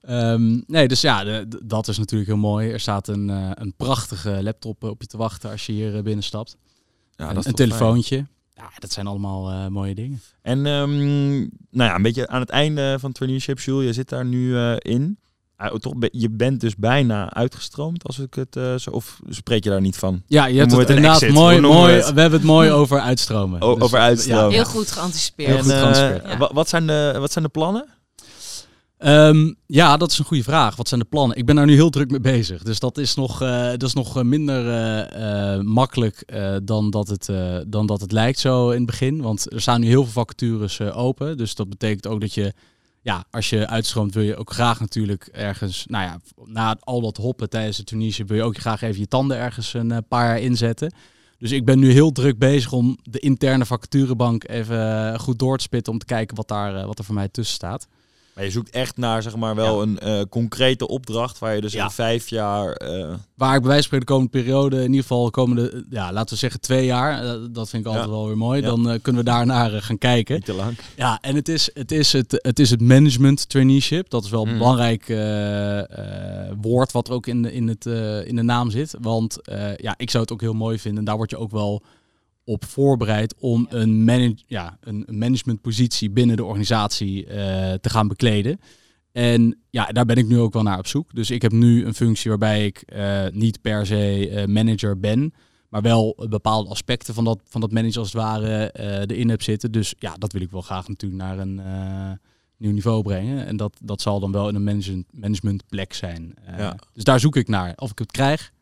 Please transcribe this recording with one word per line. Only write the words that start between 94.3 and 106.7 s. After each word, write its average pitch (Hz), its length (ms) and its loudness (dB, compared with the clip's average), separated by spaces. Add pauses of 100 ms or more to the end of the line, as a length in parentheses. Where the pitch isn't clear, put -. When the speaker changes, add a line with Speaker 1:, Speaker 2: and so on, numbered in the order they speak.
Speaker 1:
manager 104 540 0
ben, 113 340 -2 (340)
maar 104 140 -6
wel 113 460 0
bepaalde 107 420 -2
aspecten 117 440 -8
van 117 100 -2
dat, 113 140 0 (100)
van 117 120 -6
dat 110 120 -4
manager 113 260 -2
als 104 140 -8
het 113 100 -4
ware, 110 500 -4
eh, 101 280 -8
erin 104 280 -2
heb 113 140 -2
zitten. 107 300 -4
Dus 110 260 -2
ja, 87 200 -10
dat 98 140 -6
wil 95 100 -6
ik 87 80 -8
wel 92 120 -10
graag 92 260 -10
natuurlijk 95 340 -10
naar 95 160 -8
een, 95 220 -8
eh, 95 500 -8 (460)
nieuw 104 160 -4
niveau 110 300 -2
brengen. 104 440 -6
En 107 100 -8
dat, 104 260 -6
dat 101 180 -10
zal 101 200 -2
dan 98 120 -4
wel 101 160 -2
in 104 60 -4
een 101 100 -2
management, 98 480 -4
managementplek 101 800 -6
zijn. 85 400 -12 (120)
Eh, 90 120 -14
Speaker 2:
Ja. 101 180 -6 (160)